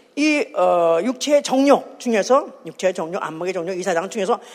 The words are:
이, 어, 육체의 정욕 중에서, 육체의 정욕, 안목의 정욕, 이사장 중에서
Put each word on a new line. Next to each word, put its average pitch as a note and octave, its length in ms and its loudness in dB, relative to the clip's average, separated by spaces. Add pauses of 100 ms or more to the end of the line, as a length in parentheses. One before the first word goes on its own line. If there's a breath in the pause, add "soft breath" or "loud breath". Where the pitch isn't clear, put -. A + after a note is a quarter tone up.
(160 soft breath)
이, D4 380 0
어, F3 480 4
육체의 C4 400 0
정욕 C4+ 560 2
중에서, B3 540 0 (140)
육체의 F#3 260 -2
정욕, F3+ 300 -6
안목의 D#3+ 320 -6
정욕, F3+ 240 -6
이사장 F3+ 320 -2
중에서 F#3+ 280 -2 (160 loud breath)